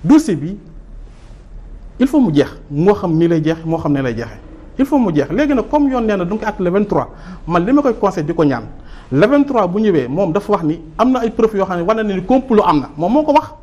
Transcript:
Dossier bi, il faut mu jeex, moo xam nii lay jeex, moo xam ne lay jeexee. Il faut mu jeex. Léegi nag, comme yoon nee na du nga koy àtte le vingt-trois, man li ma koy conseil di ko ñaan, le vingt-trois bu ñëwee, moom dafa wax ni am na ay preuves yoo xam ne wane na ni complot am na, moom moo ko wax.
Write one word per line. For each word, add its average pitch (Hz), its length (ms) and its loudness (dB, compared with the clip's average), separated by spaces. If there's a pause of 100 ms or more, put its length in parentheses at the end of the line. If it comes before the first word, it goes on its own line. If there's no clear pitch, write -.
Dossier 240 320 4
bi, 160 220 -8 (1400)
il 254 80 4
faut 302 120 2
mu 214 140 4
jeex, 143 160 2 (220)
moo 170 240 4
xam 190 180 -2
nii 165 140 4
lay 165 160 2
jeex, 160 220 0
moo 160 120 -2
xam 156 160 -2
ne 139 80 0
lay 123 140 -2
jeexee. 117 240 -10 (400)
Il 269 60 4
faut 285 120 0
mu 214 160 2
jeex. 135 180 0
Léegi 285 220 0
nag, 220 160 -2
comme 294 220 2
yoon 247 100 -2
nee 214 160 0
na 175 80 -2
du 180 80 -4
nga 214 120 -4
koy 214 40 -2
àtte 202 140 -10
le 175 80 0
vingt-trois, 190 380 0 (380)
man 170 160 0
li 220 80 0
ma 294 120 4
koy 247 160 2
conseil 190 260 -2
di 165 80 -4
ko 165 100 2
ñaan, 127 200 2 (480)
le 156 160 4
vingt-trois 277 400 2
bu 180 120 -2
ñëwee, 170 280 2
moom 165 260 -2
dafa 202 200 -2
wax 190 100 -2
ni 160 180 -2 (160)
am 247 140 2
na 254 80 0
ay 233 100 -2
preuves 220 260 0
yoo 190 100 0
xam 180 120 -4
ne 170 60 -2
wane 220 200 0
na 208 120 -2
ni 185 100 -4
complot 240 400 2
am 156 140 4
na, 127 180 -6
moom 175 160 0
moo 302 100 4
ko 302 100 0
wax. - 300 2